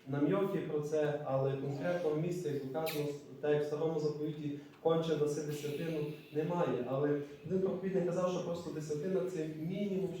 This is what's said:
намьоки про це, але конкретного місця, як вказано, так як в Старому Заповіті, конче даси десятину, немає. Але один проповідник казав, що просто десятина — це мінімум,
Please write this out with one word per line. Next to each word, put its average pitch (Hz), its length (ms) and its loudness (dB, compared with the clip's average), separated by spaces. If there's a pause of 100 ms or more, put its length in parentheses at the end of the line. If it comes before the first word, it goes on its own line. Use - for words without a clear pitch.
намьоки 165 500 2 (140)
про 151 80 2
це, 147 440 0
але 135 320 2
конкретного 156 600 0
місця, 170 340 0
як 135 140 -2
вказано, 151 420 -2 (340)
так 147 120 4
як 147 100 4
в - 40 0
Старому 156 340 0
Заповіті, 147 600 -2 (220)
конче 165 340 4
даси 147 300 2
десятину, 147 600 -2 (280)
немає. 151 540 0
Але 147 320 2 (260)
один 185 140 2
проповідник 180 460 2
казав, 180 240 2
що 165 140 -2
просто 170 260 -4
десятина — 151 500 0 (140)
це 156 140 -2 (120)
мінімум, 185 600 0